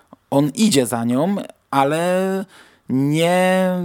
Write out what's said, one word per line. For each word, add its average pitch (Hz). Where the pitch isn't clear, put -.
on 143
idzie 185
za 117
nią, 147
ale 180
nie 175